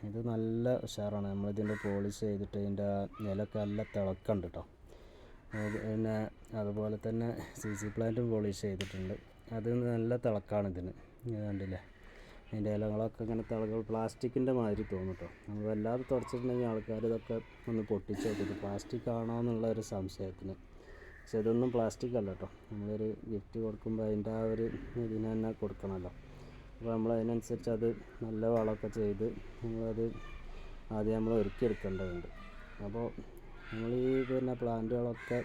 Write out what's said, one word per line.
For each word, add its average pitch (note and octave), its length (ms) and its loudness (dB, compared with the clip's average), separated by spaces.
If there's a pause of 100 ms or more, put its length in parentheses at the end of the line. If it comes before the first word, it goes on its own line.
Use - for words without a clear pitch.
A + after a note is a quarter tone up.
ഇത് G#2 120 -2 (100)
നല്ല A2+ 460 4 (100)
ഉഷാറാണ്. G#2 480 0
നമ്മളിതിൻ്റെ G#2 420 2 (100)
പോളിഷ് G2+ 420 0
ചെയ്തിട്ട് G2+ 340 0
ഇതിൻ്റെ G2+ 320 2
ആ G2 60 2 (320)
ഇലയൊക്കെ G2+ 320 0
നല്ല G#2 180 0 (140)
തിളക്കമുണ്ട് F#2+ 580 2
ട്ടോ. - 100 -6 (920)
അത് G#2+ 180 0 (100)
പിന്നെ A2 280 2 (460)
അതുപോലെ G#2+ 460 0
തന്നെ A2+ 220 2 (320)
സി G#2+ 200 -4
സി G#2 160 -2
പ്ലാന്റും A2+ 360 2
പോളിഷ് G#2 340 2
ചെയ്തിട്ടുണ്ട്. F#2+ 480 -2 (420)
അത് G#2+ 120 -2 (280)
നല്ല A2+ 280 4
തിളക്കമാണ് G#2 500 2
ഇതിന്. F2+ 200 -4 (320)
ഇത് A#2 120 -2 (100)
കണ്ടില്ലേ? F#2+ 320 -2 (680)
അതിൻ്റെ G#2+ 300 0
ഇലകളൊക്കെ G#2+ 480 0
ഇങ്ങനെ A2+ 260 0
തിളക്കം A2 380 0
പ്ലാസ്റ്റിക്കിൻ്റെ A#2+ 720 2
മാതിരി G#2+ 240 2 (100)
തോന്നും F#2 260 -2
ട്ടോ. E2+ 80 -8 (200)
നമ്മൾ G#2 240 -4
വല്ലാതെ A2+ 400 2
തുടച്ചിട്ടുണ്ടെങ്കിൽ B2 600 2
ആൾക്കാർ A2 380 -2
ഇതൊക്കെ A2+ 260 0 (340)
ഒന്ന് A2 220 2
പൊട്ടിച്ച് G2+ 360 0
നോക്കിയിട്ട് G2+ 360 0
പ്ലാസ്റ്റിക് G2+ 540 -2
ആണോ A#2 240 0
എന്നുള്ള A2+ 340 4
ഒരു A2 80 -2 (100)
സംശയത്തിന്. F#2+ 640 -4 (640)
പക്ഷെ - 240 -2
ഇതൊന്നും A#2+ 320 6
പ്ലാസ്റ്റിക് A#2+ 460 2
അല്ല G2 200 0
ട്ടോ. F#2 80 -6 (220)
നമ്മളൊരു G#2+ 380 0 (240)
ഗിഫ്റ്റ് G#2 320 -4
കൊടുക്കുമ്പോൾ A2 420 0
അതിൻ്റെ G#2+ 320 2
ആ - 20 2 (120)
ഒരു A2+ 120 2 (400)
ഇതിന് A2 280 0
തന്നെ A2 180 2 (100)
കൊടുക്കണമല്ലോ. F#2+ 520 -4 (640)
അപ്പോൾ A#2 180 -2
നമ്മൾ A2+ 220 4
അതിനനുസരിച്ച് A#2 600 0
അത് A2+ 100 4 (380)
നല്ല A2 200 0 (100)
വളമൊക്കെ A2 320 2 (100)
ചെയ്ത് G#2 300 2 (340)
നമ്മളത് A2+ 440 0 (880)
ആദ്യം G#2+ 220 4
നമ്മൾ A2 240 4
ഒരുക്കിയെടുക്കേണ്ടതുണ്ട്. G2+ 880 0 (580)
അപ്പോൾ A2+ 200 -2 (680)
നമ്മൾ A2+ 280 0
ഈ B2+ 100 4 (200)
പിന്നെ B2+ 320 2
പ്ലാന്റുകളൊക്കെ A#2+ 840 0